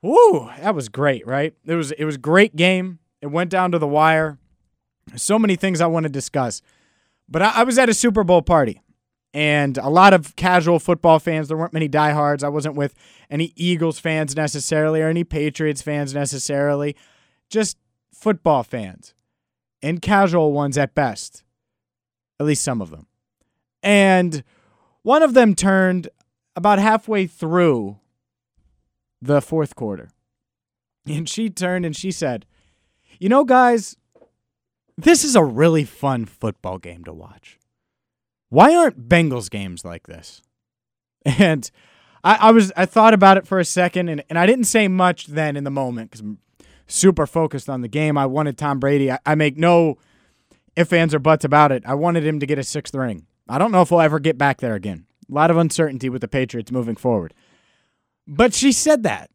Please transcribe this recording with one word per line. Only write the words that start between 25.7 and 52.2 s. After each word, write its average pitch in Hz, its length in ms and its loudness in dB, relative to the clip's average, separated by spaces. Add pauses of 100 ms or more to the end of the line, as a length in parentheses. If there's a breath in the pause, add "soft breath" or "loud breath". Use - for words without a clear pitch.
about 196 240 2
halfway 214 480 0
through 156 760 -2 (1200)
the 139 180 0
fourth 156 340 -4
quarter. 98 360 -12 (960)
And 151 200 -8
she 220 220 -6
turned 180 380 -6
and 156 100 -8
she 190 140 -8
said, 127 340 -6 (760)
"You 190 120 -2
know, 277 140 4
guys, 247 520 2 (1000)
this 320 260 2
is 277 100 -4
a 196 80 6
really 151 420 2
fun 123 420 -6
football 95 500 -8
game 87 280 -18
to 82 100 -18
watch. - 440 -20 (920)
Why 233 260 6
aren't 233 320 0
Bengals 131 420 0
games 98 320 -12
like 85 240 -16
this?" - 360 -20 (840)
And 147 440 2 (540 soft breath)
I, 202 140 6 (120)
I - 40 10
was, 208 240 6
I 180 80 2
thought 220 300 4
about 190 240 8
it - 80 -6
for 190 120 -2
a 175 60 0
second, 180 460 -2
and, 147 180 -8
and 160 100 -4
I 175 60 2
didn't 240 200 2
say 214 240 0
much 185 380 0
then 147 300 -4
in 143 80 -8
the 139 60 -6
moment 123 420 -8
'cause 110 80 -20
I'm 104 180 -12 (480 soft breath)
super 170 400 2
focused 147 440 -6
on 131 100 -8
the 120 80 -10
game. 147 300 -2
I 139 80 0
wanted 139 320 -4
Tom 143 200 -4
Brady. 139 320 0
I, 127 140 -6
I 151 100 0
make 151 220 0
no 165 400 2 (800)
ifs, 170 160 0
ands, 165 220 2
or 151 40 0
buts 151 260 2
about 147 280 4
it. 123 140 -2
I 127 80 -4
wanted 165 300 -2